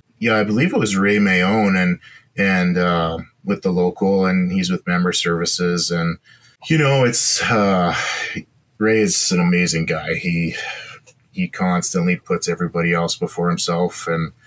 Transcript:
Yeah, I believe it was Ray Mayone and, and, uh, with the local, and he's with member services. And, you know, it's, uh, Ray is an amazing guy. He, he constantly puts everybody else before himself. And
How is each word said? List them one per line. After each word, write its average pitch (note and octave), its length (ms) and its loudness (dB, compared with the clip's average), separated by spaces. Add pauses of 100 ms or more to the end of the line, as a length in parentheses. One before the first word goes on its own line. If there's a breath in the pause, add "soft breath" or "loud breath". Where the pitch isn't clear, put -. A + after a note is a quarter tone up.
(200)
Yeah, A2 160 2
I G#2 80 2
believe B2 280 2
it C4 60 0
was G#2 180 0
Ray G2+ 200 2
Mayone G2 600 2
and, F2+ 220 0 (380 loud breath)
and, F2+ 420 2
uh, E2+ 400 0 (260)
with G2 180 -2
the F#2 100 0
local, F#2+ 520 2
and F#2 280 2
he's F#2 180 0
with F2+ 160 -4
member F2+ 260 0
services. F2 800 -2
And, E2+ 280 -2 (500 soft breath)
you D#3+ 100 4
know, C#3 260 4
it's, - 380 0
uh, G2 500 2 (840 loud breath)
Ray A2 220 4
is F#2+ 320 0
an F2+ 80 2
amazing F2 460 2
guy. D#2+ 280 -4
He, E2+ 400 -2 (760 loud breath)
he - 160 -4
constantly F2+ 640 0
puts - 340 -4
everybody E2+ 460 -2
else E2+ 220 -2
before F2 320 -4
himself. F2 580 -2
And E2 260 -4 (140 loud breath)